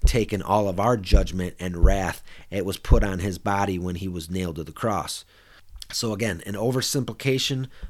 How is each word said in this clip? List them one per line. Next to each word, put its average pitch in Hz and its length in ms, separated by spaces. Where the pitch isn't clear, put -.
taken 107 360
all 104 260
of 92 120
our 117 180
judgment 92 640
and 90 180
wrath. 92 440
It 92 160
was 98 120
put - 260
on 95 160
his 92 180
body 98 420
when 90 160
he 92 120
was 85 220
nailed 90 280
to 82 60
the 80 80
cross. 98 520
So 110 220
again, 101 320
an 101 80
oversimplification 131 1120